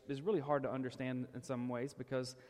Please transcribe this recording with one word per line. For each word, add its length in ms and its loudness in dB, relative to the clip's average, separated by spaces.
is 140 -2
really 180 4
hard 240 4
to 80 0
understand 640 0
in 80 -6
some 260 -2
ways 260 0
because 420 -2